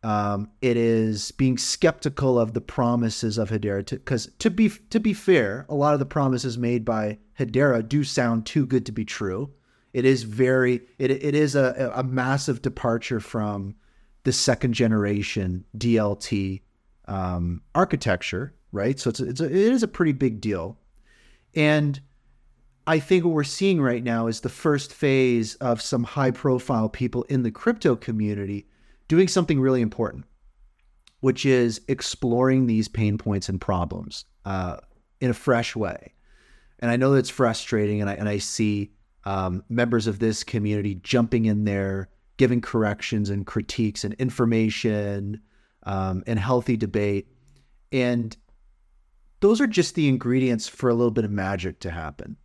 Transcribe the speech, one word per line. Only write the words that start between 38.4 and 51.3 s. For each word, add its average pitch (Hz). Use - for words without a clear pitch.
um, 95
members 117
of 101
this 113
community 104
jumping 117
in 107
there, 98
giving 120
corrections 104
and 101
critiques 110
and 107
information, 110
um, 95
and 113
healthy 120
debate. 104
And 123
those 220
are 277
just 185
the 151
ingredients 127
for -
a 120
little 117
bit 110
of 101